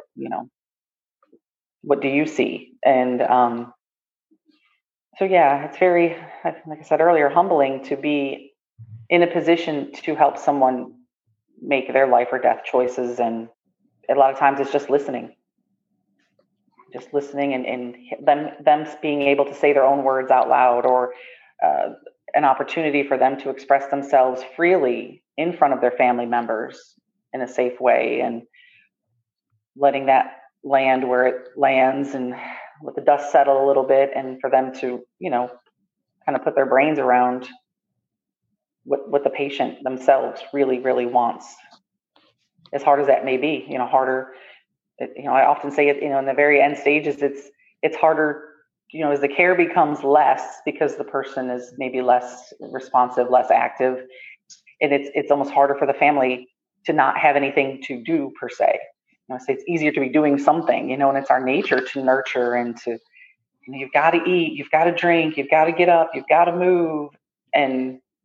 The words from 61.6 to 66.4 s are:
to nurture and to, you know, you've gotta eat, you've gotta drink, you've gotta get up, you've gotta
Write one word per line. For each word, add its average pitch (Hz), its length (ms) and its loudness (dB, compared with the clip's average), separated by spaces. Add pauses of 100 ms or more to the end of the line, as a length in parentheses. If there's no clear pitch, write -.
to 135 200 -8
nurture 131 520 0
and 120 300 -4
to, 120 80 -8
you - 840 -18
know, 139 40 -14
you've 135 140 -12
gotta 165 320 2
eat, 170 300 0
you've 143 180 -14
gotta 165 220 2
drink, 165 420 0
you've 139 140 -6
gotta 160 240 4
get 175 160 2
up, 165 240 4
you've 135 160 -6
gotta 170 260 4